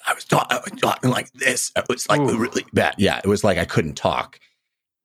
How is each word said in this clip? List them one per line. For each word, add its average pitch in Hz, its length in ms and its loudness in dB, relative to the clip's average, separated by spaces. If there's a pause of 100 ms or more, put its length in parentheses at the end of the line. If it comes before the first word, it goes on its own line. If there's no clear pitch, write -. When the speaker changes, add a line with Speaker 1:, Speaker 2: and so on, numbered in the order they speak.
Speaker 1:
I - 60 0
was - 120 -10
ta-, - 240 2
I 123 80 0
was - 240 -10
talking - 300 0
like - 220 -4
this. 127 420 -2
It - 120 -2
was, - 220 -4
like, 123 120 4
Speaker 2:
Ooh. 117 160 0
Speaker 1:
really 120 360 -2
bad. 90 240 2
Yeah, 90 260 2
it 95 40 -2
was 101 160 2
like 95 140 4
I 85 80 0
couldn't 80 300 0
talk. 65 440 -2 (640)